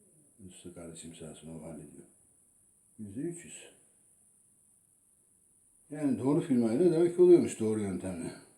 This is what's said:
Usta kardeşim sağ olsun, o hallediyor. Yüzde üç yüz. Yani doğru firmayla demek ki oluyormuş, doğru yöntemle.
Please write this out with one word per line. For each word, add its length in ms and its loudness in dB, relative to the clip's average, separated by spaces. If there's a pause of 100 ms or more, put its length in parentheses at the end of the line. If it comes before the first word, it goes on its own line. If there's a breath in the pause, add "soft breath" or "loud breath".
(480)
Usta 260 -18
kardeşim 420 -16
sağ 160 -14
olsun, 160 -18
o 160 -14
hallediyor. 440 -16 (920)
Yüzde 220 -10
üç 240 -8
yüz. 260 -20 (2250)
Yani 300 -2
doğru 220 2
firmayla 500 2
demek 240 2
ki 60 2
oluyormuş, 380 8
doğru 200 0
yöntemle. 520 -6 (260)